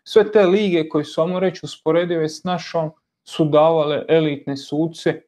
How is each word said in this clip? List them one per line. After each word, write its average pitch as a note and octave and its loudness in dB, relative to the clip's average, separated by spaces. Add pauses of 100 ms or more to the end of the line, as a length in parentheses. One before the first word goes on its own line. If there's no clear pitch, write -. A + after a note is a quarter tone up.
sve G#3 2
te G#3 6
lige F3 2
koje D3 -2
su, - -4
ajmo F3+ -2
reći, F#3 -2
usporedive D#3+ -2
s - -14
našom, E3 -4 (320)
su - -2
davale D3+ 2
elitne D3 0
suce, D#3 -4